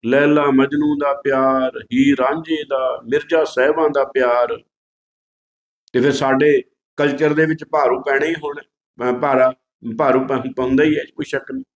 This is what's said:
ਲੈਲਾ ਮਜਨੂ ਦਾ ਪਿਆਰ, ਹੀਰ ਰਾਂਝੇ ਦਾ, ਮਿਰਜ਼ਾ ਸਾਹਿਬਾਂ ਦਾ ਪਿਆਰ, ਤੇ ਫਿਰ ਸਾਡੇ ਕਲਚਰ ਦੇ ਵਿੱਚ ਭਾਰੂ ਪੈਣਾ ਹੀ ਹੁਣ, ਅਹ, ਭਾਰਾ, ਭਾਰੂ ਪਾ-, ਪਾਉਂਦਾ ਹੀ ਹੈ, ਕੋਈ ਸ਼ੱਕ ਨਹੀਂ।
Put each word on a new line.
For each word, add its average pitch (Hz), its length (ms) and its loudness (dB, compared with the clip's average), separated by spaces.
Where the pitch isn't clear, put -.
ਲੈਲਾ 147 400 2
ਮਜਨੂ 143 480 2
ਦਾ 143 300 -2
ਪਿਆਰ, 131 460 0
ਹੀਰ 135 340 2
ਰਾਂਝੇ 151 460 -2
ਦਾ, 131 440 -2
ਮਿਰਜ਼ਾ 151 360 0
ਸਾਹਿਬਾਂ 151 460 0
ਦਾ 139 140 0
ਪਿਆਰ, 120 520 0
ਤੇ 127 80 2
ਫਿਰ 139 120 2
ਸਾਡੇ 139 500 2
ਕਲਚਰ 147 380 0
ਦੇ 156 120 2
ਵਿੱਚ 156 180 -6
ਭਾਰੂ - 360 0
ਪੈਣਾ 139 260 -2
ਹੀ 165 80 -4
ਹੁਣ, 147 280 -10
ਅਹ, - 500 -8
ਭਾਰਾ, 131 420 2
ਭਾਰੂ 131 280 2
ਪਾ-, 131 300 -6
ਪਾਉਂਦਾ 131 280 0
ਹੀ 151 140 0
ਹੈ, 147 60 -8
ਕੋਈ - 200 -12
ਸ਼ੱਕ - 280 -8
ਨਹੀਂ। 131 120 -10